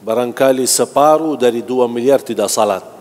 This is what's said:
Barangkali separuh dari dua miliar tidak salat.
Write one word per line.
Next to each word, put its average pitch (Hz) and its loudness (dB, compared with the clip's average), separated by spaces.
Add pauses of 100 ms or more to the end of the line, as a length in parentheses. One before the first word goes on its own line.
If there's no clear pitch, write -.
Barangkali 123 0
separuh 147 2
dari 120 0
dua 127 0
miliar 120 0
tidak 104 -4
salat. 104 -2 (160)